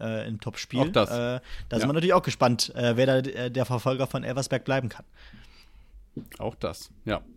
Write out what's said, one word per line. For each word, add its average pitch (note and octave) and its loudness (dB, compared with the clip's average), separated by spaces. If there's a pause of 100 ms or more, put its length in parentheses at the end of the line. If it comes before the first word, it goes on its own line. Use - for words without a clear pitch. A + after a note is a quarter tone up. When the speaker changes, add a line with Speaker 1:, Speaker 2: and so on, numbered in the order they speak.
Speaker 1:
äh, A2 -4
im A2 -6
Topspiel. - -6
Speaker 2:
Auch D3 2
das. A2+ 4
Speaker 1:
Äh, - -2
da A#2+ -2 (300)
Speaker 2:
Ja. A#2 0
Speaker 1:
sind A#2 2
wir C#3+ 2
natürlich E3 4
auch F3+ 6
gespannt, B2 2
äh, A#2+ 2
wer B2+ 6
da, C3 6
äh, B2+ -2
der B2 0
Verfolger C3 0
von B2+ -6
Elversberg B2+ -2
bleiben C3+ 0
kann. - -12 (1300)
Speaker 2:
Auch G#2+ -8
das, - -8 (140)
ja. G#2 -2 (140)